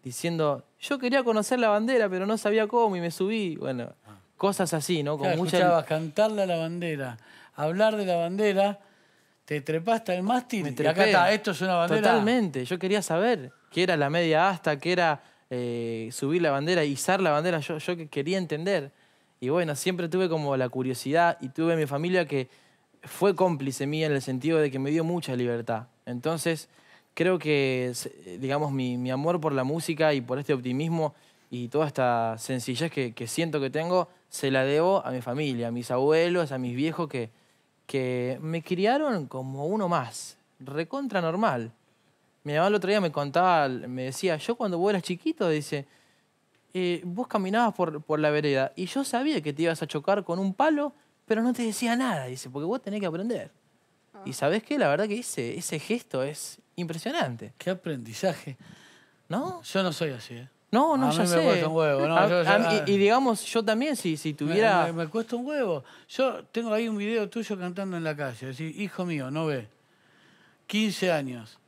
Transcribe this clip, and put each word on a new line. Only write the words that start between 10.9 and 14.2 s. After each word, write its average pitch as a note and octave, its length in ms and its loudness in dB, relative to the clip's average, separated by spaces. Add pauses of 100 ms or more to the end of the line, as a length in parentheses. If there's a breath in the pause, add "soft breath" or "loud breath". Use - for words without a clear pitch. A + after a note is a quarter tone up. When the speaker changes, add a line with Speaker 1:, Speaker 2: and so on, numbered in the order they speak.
Speaker 1:
trepé. F#3+ 140 4
Speaker 2:
está, F#3+ 260 6
esto G#3+ 200 0
es C#3+ 100 -4
una F#3 140 2
bandera. F3 260 2
Speaker 1:
Totalmente, G3+ 640 2
yo F3+ 120 -4
quería F#3+ 220 0
saber F3 500 0 (200)
qué E3+ 140 0
era F3 120 2
la C#3+ 140 2
media E3 400 4